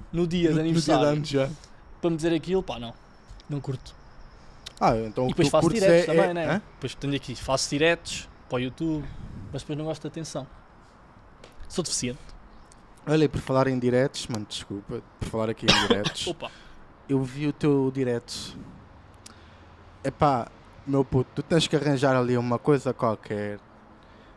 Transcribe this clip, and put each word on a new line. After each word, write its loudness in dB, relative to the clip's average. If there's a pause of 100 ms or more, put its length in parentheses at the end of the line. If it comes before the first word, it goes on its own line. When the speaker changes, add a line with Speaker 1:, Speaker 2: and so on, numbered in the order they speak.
(120)
Speaker 1:
no 0
dia 2
Speaker 2:
No, 2
Speaker 1:
de -
Speaker 2:
no -
dia -
de 2
Speaker 1:
aniversário 2
Speaker 2:
anos, 0
já. 0 (520)
Speaker 1:
para 0
me -2
dizer 0
aquilo, 0
pá, -8
não. -10 (560)
Não -4
curto. -10 (880)
Speaker 2:
Ah, 4
então -2
Speaker 1:
E 0
Speaker 2:
o 0
que 2
Speaker 1:
depois 4
Speaker 2:
tu 0
Speaker 1:
faço 6
Speaker 2:
curtes 0
Speaker 1:
diretos 8
Speaker 2:
é, 0
Speaker 1:
também, 4
Speaker 2:
é, -4
Speaker 1:
né? -2
Speaker 2:
hã? -2 (120)
Speaker 1:
Depois -8
tenho -4
aqui, -6
faço -2
diretos 0 (200)
para -4
o 0
YouTube, -4 (480)
mas -8
depois -8
não -6
gosto -6
de -8
atenção. -10 (1200)
Sou -4
deficiente. -4 (880)
Speaker 2:
Olha, 4
e 4
por -4
falar 2
em 0
diretos, 2
mano, -4
desculpa, -10 (200)
por -6
falar -2
aqui -6
em 4
diretos, 0
Speaker 1:
<laughs> -6
Opa. -10 (580)
Speaker 2:
eu 0
vi -6
o 0
teu 2
direto. -4 (1500)
Epá, 2 (380)
meu 2
puto, 0
tu -4
tens 2
que 0
arranjar 2
ali 2
uma 0
coisa 2
qualquer -2 (800)